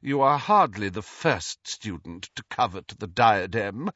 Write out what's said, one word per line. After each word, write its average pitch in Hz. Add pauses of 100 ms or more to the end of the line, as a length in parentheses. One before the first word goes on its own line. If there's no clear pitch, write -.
You 139
are 139
hardly 135
the 98
first -
student 87
to -
covet 98 (120)
the 107
diadem 101